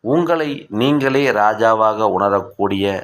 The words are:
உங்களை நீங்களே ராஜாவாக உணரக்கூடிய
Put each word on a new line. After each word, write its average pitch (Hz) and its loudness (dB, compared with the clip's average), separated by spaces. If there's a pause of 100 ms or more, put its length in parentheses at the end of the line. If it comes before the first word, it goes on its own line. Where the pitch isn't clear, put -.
உங்களை 160 0 (220)
நீங்களே 135 0
ராஜாவாக 110 2
உணரக்கூடிய 98 -2 (200)